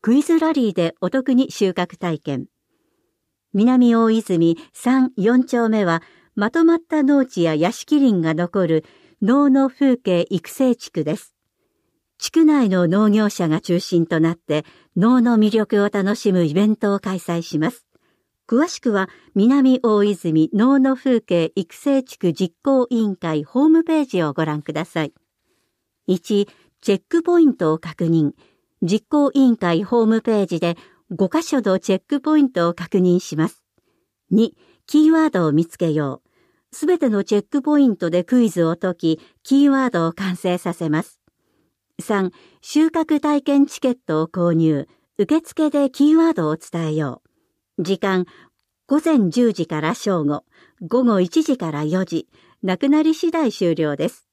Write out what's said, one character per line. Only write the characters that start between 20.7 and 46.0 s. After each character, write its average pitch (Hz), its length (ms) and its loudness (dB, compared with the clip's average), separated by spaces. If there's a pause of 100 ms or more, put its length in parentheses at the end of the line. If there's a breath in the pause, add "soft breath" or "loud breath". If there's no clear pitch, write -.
の 262 160 2
風 254 240 0
景 165 340 -2
育 190 220 -8
成 269 260 0
地 - 160 -16
区 170 140 -2
実 175 320 -6
行 262 260 2
委 240 80 -2
員 208 160 -2
会 160 300 -6
ホ 269 220 0
ー - 20 4
ム 320 160 4
ペ 320 180 0
ー - 20 -2
ジ 180 200 -2
を 143 80 -2
ご 160 120 -2
覧 151 180 -6
く 156 100 -12
だ 151 120 -6
さ 160 200 -4
い。 156 80 -10 (960)
一、 202 400 -2 (320 soft breath)
チ 208 120 -2
ェ 190 60 0
ッ - 100 -10
ク 339 140 0
ポ 349 160 2
イ 330 80 6
ン 254 80 2
ト 160 180 -2
を 160 60 -2
確 170 280 -8
認。 160 260 0 (500)
実 196 260 -2
行 285 240 2
委 285 60 0
員 247 180 4
会 175 280 -2
ホ 233 180 0
ー 220 40 2
ム 220 140 2
ペ 214 220 -2
ー 185 40 -2
ジ 170 140 -6
で 175 160 -2 (340 soft breath)
五 185 220 -2
箇 320 100 -2
所 285 180 -2
の 190 180 0
チ 190 160 -2
ェ 185 40 -4
ッ - 80 -8
ク 285 140 -4
ポ 311 160 0
イ 294 60 4
ン 262 80 0
ト 170 180 -2
を 175 60 -4
確 180 240 -4
認 180 220 2
し - 160 -10
ま 156 120 0
す。 - 140 -14 (680)
二、 220 260 0 (300 soft breath)
キ 302 240 4
ー - 20 4
ワ 320 140 2
ー 294 40 0
ド 175 160 -2
を 151 60 0
見 165 140 2
つ - 100 -20
け 165 160 -2
よ 143 320 -6
う。 - 500 -20
す - 120 -6
べ 349 120 0
て 277 100 0
の 208 160 0
チ 208 120 -2
ェ 202 60 0
ッ - 60 -16
ク 285 140 -2
ポ 294 160 0
イ 277 80 4
ン 214 100 0
ト 170 140 -4
で 175 140 0
ク 247 180 2
イ 226 60 2
ズ 170 160 0
を 165 120 0
解 180 200 -6
き、 160 240 -2 (220 soft breath)
キ 277 260 2
ー - 20 4
ワ 269 160 0
ー 240 40 -2
ド 165 180 0
を 165 40 -6
完 190 240 -6
成 180 220 -4
さ 175 140 -6
せ 165 160 -6
ま 156 140 0
す。 - 180 -16 (800)
三、 190 320 -4 (300 soft breath)
収 311 260 0
穫 311 320 -2
体 294 220 -2
験 285 240 2
チ - 140 -16
ケ 262 100 0
ッ 240 140 -4
ト 156 180 -2
を 165 40 -2
購 175 260 -2
入。 156 360 0 (280)
受 294 240 0
付 311 300 -4
で 285 200 0
キ 294 240 2